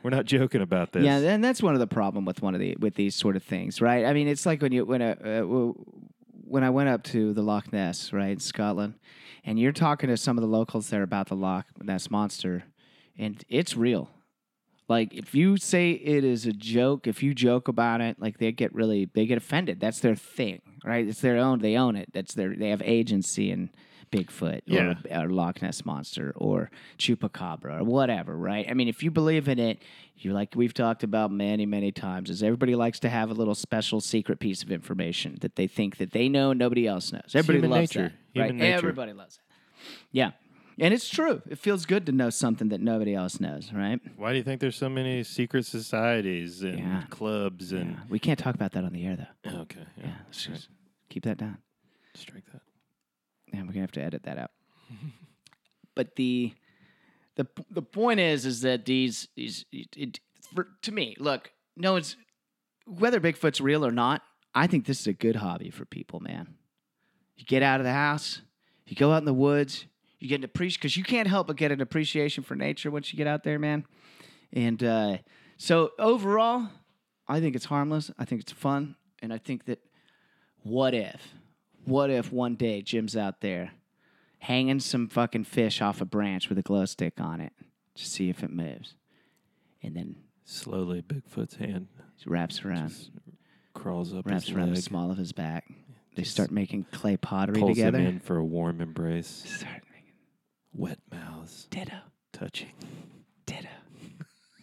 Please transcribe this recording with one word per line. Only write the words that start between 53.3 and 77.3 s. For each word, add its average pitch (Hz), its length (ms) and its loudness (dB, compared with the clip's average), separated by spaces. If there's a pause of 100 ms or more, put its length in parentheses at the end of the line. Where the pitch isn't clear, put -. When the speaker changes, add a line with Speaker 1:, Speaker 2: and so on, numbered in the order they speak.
Speaker 2:
And 98 140 -6
we're 95 60 -8
gonna 98 80 -4
have 92 120 -4
to 71 100 -6
edit 76 200 -6
that 65 140 -8
out. 64 140 -10 (400)
Speaker 1:
<laughs> 113 60 -16 (1000)
Speaker 2:
But - 200 -2
the, 123 380 0 (840)
the 139 100 -2
p-, - 240 -14
the 175 140 -6
point 220 360 2
is, 151 280 4
is 120 140 -2
that 123 240 2
these, 131 500 2
these, 120 360 -10
it, - 240 -14
it, 143 240 -10 (360)
for, 180 140 -2 (120)
to 220 100 -8
me, 151 280 -4
look, 139 320 -2 (260)
no 190 160 2
one's, 170 240 -2 (720)
whether 220 320 4
Bigfoot's 156 420 2
real 147 240 4
or 117 60 2
not, 123 320 2 (320)
I 135 100 6
think 165 220 2
this 135 140 -2
is - 60 -10
a 101 60 2
good 113 220 2
hobby 92 340 -4
for - 160 -14
people, 87 340 -12
man. 85 360 -12 (800)
You - 80 -20
get 131 160 4
out 135 180 6
of 135 60 0
the 127 80 2
house, 147 480 0 (460)
you - 80 -12
go 143 160 6
out 160 80 6
in 151 60 -2
the 139 100 4
woods, 143 500 2 (340)
you - 80 -12
get 135 160 0
an 123 60 -8
appreci-, 180 320 -4
'cause 147 160 -2
you 185 60 -4
can't 226 240 0
help 190 180 2
but 151 120 -4
get 147 140 2
an 139 80 0
appreciation 147 640 0
for 139 120 -8
nature 143 340 -4
once 147 240 -6
you 156 40 -6
get 151 100 0
out 151 160 0
there, 151 160 -2
man. 147 260 -2 (640)
And, 117 320 0
uh, 110 340 2 (400)
so 165 420 4
overall, 226 720 2 (580)
I 147 120 0